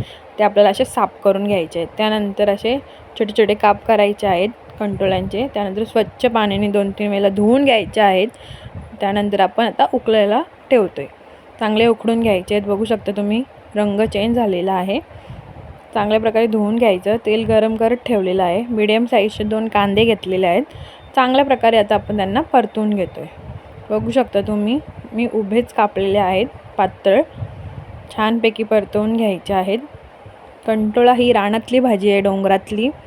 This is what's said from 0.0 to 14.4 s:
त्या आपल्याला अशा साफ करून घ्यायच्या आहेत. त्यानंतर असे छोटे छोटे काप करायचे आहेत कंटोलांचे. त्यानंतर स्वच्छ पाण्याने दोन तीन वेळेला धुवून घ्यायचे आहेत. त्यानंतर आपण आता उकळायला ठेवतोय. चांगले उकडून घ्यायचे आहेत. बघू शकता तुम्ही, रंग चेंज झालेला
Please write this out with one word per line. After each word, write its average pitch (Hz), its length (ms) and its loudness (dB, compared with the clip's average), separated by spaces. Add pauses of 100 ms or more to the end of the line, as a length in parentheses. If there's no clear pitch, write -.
त्या 214 80 2
आपल्याला 208 240 4
अशा 202 140 0
साफ - 400 -4
करून 196 200 2
घ्यायच्या 175 380 -2
आहेत. - 160 -10
त्यानंतर 208 520 0
असे 226 280 -2 (420)
छोटे 208 180 -2
छोटे 208 160 4
काप 208 320 0
करायचे 208 420 2
आहेत 190 220 0 (300)
कंटोलांचे. 190 760 -2
त्यानंतर 202 300 -4
स्वच्छ 220 420 -2
पाण्याने 208 420 0
दोन 202 240 0
तीन 208 180 -4
वेळेला 202 200 0
धुवून 214 360 2
घ्यायचे 220 360 2
आहेत. 196 260 4 (720)
त्यानंतर 202 400 -2
आपण 190 260 2
आता 247 280 0
उकळायला 220 480 0 (280)
ठेवतोय. 190 360 0 (540)
चांगले 220 280 2
उकडून 226 340 0
घ्यायचे 208 340 0
आहेत. 208 120 -2
बघू 202 180 -2
शकता 214 320 -4
तुम्ही, 208 260 -2 (320)
रंग 208 280 0
चेंज 220 320 -2
झालेला 190 380 0